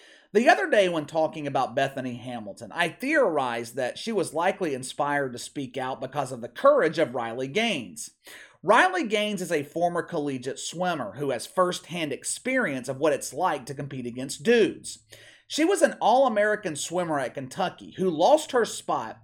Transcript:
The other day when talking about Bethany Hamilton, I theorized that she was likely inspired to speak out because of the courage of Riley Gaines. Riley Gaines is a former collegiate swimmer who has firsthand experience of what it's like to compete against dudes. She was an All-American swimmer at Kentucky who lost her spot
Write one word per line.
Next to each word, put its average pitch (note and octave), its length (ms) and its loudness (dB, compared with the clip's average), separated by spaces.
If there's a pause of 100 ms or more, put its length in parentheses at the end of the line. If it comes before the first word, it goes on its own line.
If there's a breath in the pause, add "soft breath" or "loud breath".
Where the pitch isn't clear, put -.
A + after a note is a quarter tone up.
(320 soft breath)
The A#3 160 6
other F#4+ 200 4
day G#3+ 200 6
when D#3+ 180 -2
talking D#3 400 -2
about C3 280 -2
Bethany C3+ 400 -2
Hamilton, A2+ 600 -12
I E3+ 140 0
theorized D3 880 0
that B2+ 220 -4
she - 140 -8
was D#3 220 -2
likely F3 400 0
inspired C#3+ 600 -2
to A#2+ 40 -10
speak B2+ 380 -10
out C3 240 -6
because C3+ 320 -6
of B2 80 -10
the A#2 80 -10
courage G#3 500 4
of C3+ 160 2
Riley B2 340 -4
Gaines. C#3+ 640 -4 (520 loud breath)
Riley D#4+ 420 4
Gaines G#3 380 -2
is F3+ 100 -4
a D3+ 100 0
former E3+ 400 -2
collegiate C#3 560 -4
swimmer D#3+ 580 -4
who C#3 140 -4
has A#2+ 160 -4
firsthand F3 640 -2
experience D#3+ 760 -4
of C3 100 -6
what D3+ 140 2
it's - 200 -4
like D3+ 340 -2
to C#3+ 80 -8
compete C#3 320 -8
against B2+ 360 -8
dudes. G#3+ 560 2 (480 loud breath)
She D#4 200 0
was F#4 160 4
an A#3+ 180 2
All-American G#3 760 4
swimmer E3 460 -4
at A#2+ 140 -6
Kentucky C3+ 640 -8
who F#3 100 2
lost G3 440 4
her A#3+ 120 4
spot B2+ 600 -4